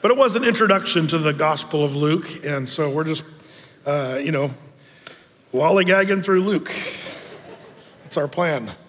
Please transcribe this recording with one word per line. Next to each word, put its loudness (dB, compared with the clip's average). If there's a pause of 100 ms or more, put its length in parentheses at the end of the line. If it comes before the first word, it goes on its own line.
but 2
it 6
was 4
an 0
introduction 2
to 0
the 0
Gospel 0
of -2
Luke, -2
and -4
so -2
we're -2
just, -4 (600)
uh, -2
you -2
know, -2 (1000)
lollygagging 4
through 4
Luke. -2 (1300)
That's -10
our -2
plan. -2 (180)